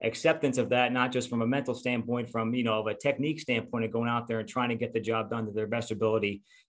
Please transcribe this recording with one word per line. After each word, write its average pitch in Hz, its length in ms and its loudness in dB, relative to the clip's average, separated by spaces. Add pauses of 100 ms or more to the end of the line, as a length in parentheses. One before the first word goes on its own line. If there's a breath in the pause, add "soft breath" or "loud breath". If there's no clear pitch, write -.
acceptance 143 560 2
of 117 120 0
that, 123 220 4
not 123 200 2
just 123 160 0
from 117 140 0
a 113 40 2
mental 127 280 0
standpoint, 120 560 -2
from, 113 240 0
you 123 100 0
know, 110 160 2
of 107 60 -4
a 107 80 -2
technique 143 460 0
standpoint 117 440 -2
of 104 80 -4
going 117 160 0
out 120 180 0
there 113 120 -2
and 107 100 -6
trying 120 220 -2
to 117 60 0
get 117 160 -4
the 113 80 0
job 110 300 -2
done 113 160 -2
to 104 60 -8
their 107 140 -2
best 113 240 -4
ability 101 520 2 (260 soft breath)